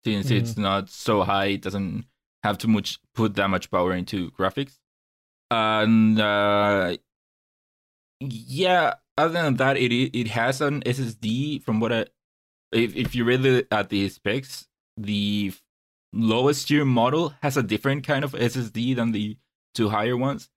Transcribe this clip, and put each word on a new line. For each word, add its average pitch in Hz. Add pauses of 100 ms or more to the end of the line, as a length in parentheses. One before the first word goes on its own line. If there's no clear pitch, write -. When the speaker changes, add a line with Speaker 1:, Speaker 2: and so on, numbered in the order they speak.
Speaker 1:
Since 107
it's 117
Speaker 2:
Mm-hmm. 107
Speaker 1:
not 98
so 104
high, 98 (100)
it -
doesn't 98 (380)
have 104
too -
much, 107 (140)
put 104
that 98
much 92
power 90
into 90
graphics. 95 (720)
And, 110
uh, 101 (1200)
yeah, 139 (220)
other 160
than 160
that, 135
it, 123
it, 120
it 120
has 120
an 147
S 127
S 117
D, 135
from 110
what 113
I, 113 (680)
if, 113
if -
you 120
read 127
the, 127
at 104
the 98
specs, - (300)
the 104
f-, - (520)
lowest 117
tier 147
model 135
has 143
a 131
different 135
kind 143
of 135
S 117
S 120
D 120
than 117
the 107 (360)
two 110
higher 110
ones. 131